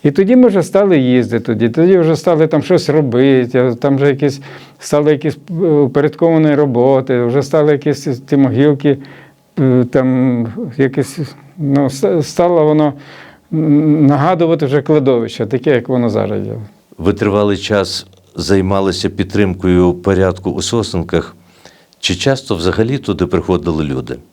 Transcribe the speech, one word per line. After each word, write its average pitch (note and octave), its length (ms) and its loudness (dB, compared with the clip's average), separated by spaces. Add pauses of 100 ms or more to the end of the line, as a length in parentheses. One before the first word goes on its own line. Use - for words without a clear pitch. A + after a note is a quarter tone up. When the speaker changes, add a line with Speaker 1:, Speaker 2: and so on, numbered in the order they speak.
Speaker 1:
І D3 80 2
тоді G3 240 2
ми B3 120 6
вже F#3+ 160 2
стали F#3+ 360 2
їздити A#2+ 460 0
туди, A2+ 240 0
тоді F3 280 4
вже D#3+ 180 2
стали D#3+ 320 2
там D#3 160 0
щось E3+ 260 0
робити, C3 720 2
а B2 160 0
там C#3 200 0
вже C#3 120 2
якісь, C#3 340 -2 (380)
стали D3 320 0
якісь, D3 260 -2 (120)
е, F3+ 40 -10 (120)
упорядковані D3+ 880 2
роботи, C3 680 0
вже B2+ 200 0
стали D3+ 280 2
якісь C#3+ 320 -2 (160)
ті C#3+ 180 -2
могилки, C3+ 600 2 (640)
е, B2+ 320 2
там B2+ 560 0 (300)
якісь, C3+ 420 -2 (380)
ну, C#3+ 320 0
с-, F3 340 -2
стало F3 420 0
воно, D3+ 280 2 (600)
м, D3+ 520 2
нагадувати D#3 600 2
вже C#3 160 0
кладовище, B2+ 640 0
таке, C3 300 0
як A#2 140 -2
воно A#2+ 200 0
зараз G#2 380 -4
є. G#2 60 -8 (440)
Speaker 2:
Ви F#2 160 0
тривалий G2+ 440 0
час G2 500 -4 (280)
займалися F#2+ 720 0
підтримкою F#2 840 0
порядку F#2 580 -2
у E2 100 -6
Сосенках. F2 760 -4 (640)
Чи F#2 160 -4
часто B2+ 400 -2
взагалі G#2+ 420 -2
туди - 280 -2
приходили E2 580 -2
люди? B1+ 320 -6 (180)